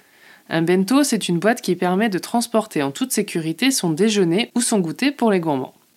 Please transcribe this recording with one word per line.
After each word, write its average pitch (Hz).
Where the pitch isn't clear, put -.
Un 165
bento, 190
c'est 240
une 170
boîte 226
qui 185
permet 185
de 185
transporter 214
en 139
toute 262
sécurité 165
son 196
déjeuner 196
ou 240
son -
goûter 180
pour 240
les 190
gourmands. 143